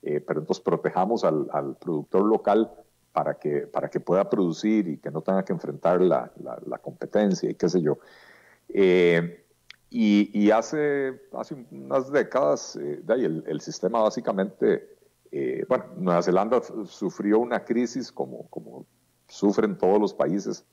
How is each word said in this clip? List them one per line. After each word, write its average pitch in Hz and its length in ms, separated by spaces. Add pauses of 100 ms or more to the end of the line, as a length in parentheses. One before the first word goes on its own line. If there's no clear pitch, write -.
eh, 73 160
pero - 200
entonces - 240
protejamos 95 600
al, 78 280
al 71 240
productor 85 480
local 107 480 (400)
para 73 240
que, 71 320
para 71 200
que - 120
pueda 95 280
producir 104 600
y 76 100
que - 140
no 78 100
tenga 95 240
que - 80
enfrentar 85 480
la, 71 300 (120)
la, 60 220
la 62 140
competencia - 680
y - 60
qué - 160
sé 90 140
yo. 73 160 (720)
Eh, 87 760 (460)
y, 104 420
y 104 160
hace, 135 720 (120)
hace 123 360
unas 135 420
décadas, 143 680
eh, - 260
de - 100
ahí 123 120
el, 80 200
el 78 160
sistema - 400
básicamente, 104 920 (360)
eh, 135 380
bueno, 127 160 (120)
Nueva 87 260
Zelanda 104 340
f-, - 160 (120)
sufrió 101 520
una 120 260
crisis 120 480
como, - 380
como 127 360 (420)
sufren 101 500
todos 98 220
los 101 160
países 98 580